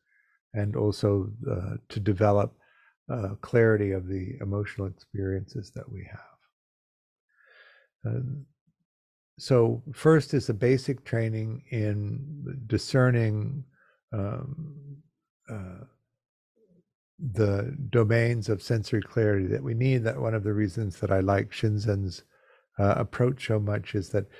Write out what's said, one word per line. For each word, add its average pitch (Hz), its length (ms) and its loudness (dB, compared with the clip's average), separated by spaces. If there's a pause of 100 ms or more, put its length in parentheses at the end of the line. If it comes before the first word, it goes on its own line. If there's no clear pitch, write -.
(540)
and 104 200 -2
also, 101 560 2 (180)
uh, 101 280 -4 (140)
to - 100 -6
develop, 101 560 2 (560)
uh, 101 300 -4
clarity 110 500 4
of 92 160 -4
the 92 320 -6
emotional 101 460 -4
experiences 98 880 -6
that - 160 -14
we 92 200 -12
have. - 100 -18 (1900)
Um, 127 400 -6 (920)
so 117 440 2 (100)
first 156 420 4
is 127 140 0
a 120 60 0
basic 127 500 0
training 113 680 -4
in 113 960 -4
discerning, 117 1000 2 (480)
um, 143 880 -8 (480)
uh, 95 340 -12 (1500)
the 107 420 0 (140)
domains 117 580 4
of 104 140 -2
sensory 110 400 -2
clarity 104 440 2
that 104 160 0
we 127 120 -4
need. 127 300 2
That 127 160 -2
one 117 140 0
of 107 80 -2
the 104 100 0
reasons 104 480 -2
that 98 120 0
I 95 80 4
like 98 300 2
Shinzen's, 104 760 -2 (540)
uh, 101 180 4
approach - 500 0
so 110 140 2
much 104 340 -4
is 101 160 -2
that 101 160 0 (140)